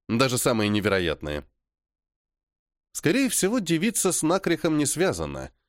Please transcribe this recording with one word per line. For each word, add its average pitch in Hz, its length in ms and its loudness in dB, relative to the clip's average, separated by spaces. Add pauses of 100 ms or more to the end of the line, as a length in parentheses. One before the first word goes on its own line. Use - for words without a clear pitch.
Даже 123 280 2
самые 110 320 2
невероятные. 90 800 0 (1400)
Скорее 233 380 0
всего, 208 300 0
девица 180 520 0
с - 120 -2
Накрихом 165 540 0
не 147 80 2
связана. 82 680 -4 (180)